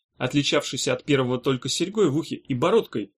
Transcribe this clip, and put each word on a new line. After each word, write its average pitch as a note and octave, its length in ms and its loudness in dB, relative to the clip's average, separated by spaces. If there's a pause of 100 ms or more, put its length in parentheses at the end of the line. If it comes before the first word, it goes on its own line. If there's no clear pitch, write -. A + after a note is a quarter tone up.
(160)
отличавшийся C#3 760 0
от B2 120 -4
первого C3 340 2
только C3+ 300 -2
серьгой F#3+ 420 0
в C3+ 60 0
ухе D3+ 200 -4
и - 180 -6
бородкой, B2+ 640 0